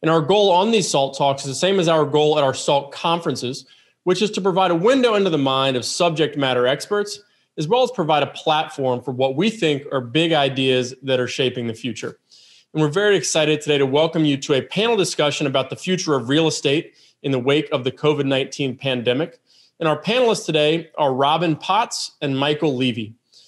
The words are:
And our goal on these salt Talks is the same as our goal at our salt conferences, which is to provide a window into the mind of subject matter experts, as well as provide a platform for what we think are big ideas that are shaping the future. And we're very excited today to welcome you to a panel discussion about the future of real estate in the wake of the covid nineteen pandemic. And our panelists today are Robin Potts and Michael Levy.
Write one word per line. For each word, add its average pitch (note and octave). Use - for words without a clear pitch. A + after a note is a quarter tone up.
And D#3+
our E3
goal G3
on F#3+
these G#3
salt C3+
Talks C#3
is C#3
the C3+
same F#3+
as E3+
our D#3+
goal D3+
at C#3+
our C3
salt C#3
conferences, D3+
which F3+
is G#3
to G#3+
provide F#3
a E3+
window A#3
into G3
the D#3
mind C3+
of A#2+
subject D#3+
matter B2+
experts, G3+
as D3+
well B3
as B3
provide D#3
a C3+
platform C#3
for -
what C3
we G3+
think D3+
are C3+
big D3+
ideas C3
that C3
are B2
shaping B2+
the A2+
future. -
And D#3
we're D3+
very G3+
excited D#3
today D3
to C#3
welcome D#3
you C#3+
to C#3+
a B2+
panel A3+
discussion D#3
about C3+
the C3
future E3+
of B2
real D#3
estate D3+
in C#3+
the C3+
wake C#3
of C3
the B2+
covid D3
nineteen C3+
pandemic. B2+
And E3
our D3+
panelists A3+
today D#3
are C#3+
Robin D3+
Potts -
and C#3
Michael D3
Levy. A#2